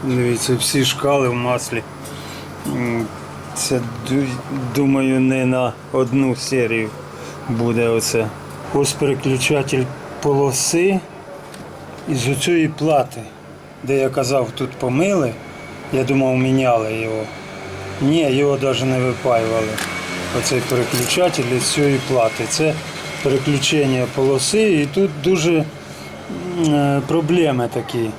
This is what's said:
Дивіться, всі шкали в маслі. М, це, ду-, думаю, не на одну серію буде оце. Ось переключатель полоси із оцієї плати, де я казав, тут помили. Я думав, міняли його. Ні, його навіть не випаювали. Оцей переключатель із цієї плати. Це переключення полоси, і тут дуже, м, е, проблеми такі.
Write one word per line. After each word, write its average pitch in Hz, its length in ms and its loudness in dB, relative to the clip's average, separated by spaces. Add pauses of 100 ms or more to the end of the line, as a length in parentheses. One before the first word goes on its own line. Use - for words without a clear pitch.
Дивіться, 123 520 2
всі 131 300 2
шкали 139 440 2
в 120 40 -2
маслі. 120 500 -2 (840)
М, 120 380 -2 (480)
це, - 280 0 (280)
ду-, 135 180 2 (480)
думаю, 135 440 4
не 131 260 4
на 127 280 2 (180)
одну 131 440 2
серію 117 540 0 (600)
буде 117 380 2
оце. 113 400 2 (460)
Ось 139 200 2
переключатель 135 920 2 (380)
полоси 143 800 2 (1080)
із 123 180 0
оцієї 156 400 2
плати, 147 540 2 (640)
де 135 140 2
я 131 120 4
казав, 131 420 0
тут 127 200 -6
помили. 139 640 2 (600)
Я 131 100 2
думав, 131 340 2
міняли 127 560 2
його. 110 300 -4 (760)
Ні, 147 300 4
його 139 300 4
навіть 131 240 0
не 131 140 2
випаювали. 113 680 2 (720)
Оцей 120 300 0
переключатель 127 880 2
із 110 60 0
цієї 143 360 2 (100)
плати. 117 400 2
Це 156 240 0 (500)
переключення 139 840 2 (100)
полоси, 139 560 4
і 151 140 4
тут 190 260 0 (120)
дуже, 165 420 2 (960)
м, 156 160 4
е, 143 320 4
проблеми 156 680 2
такі. 113 460 -2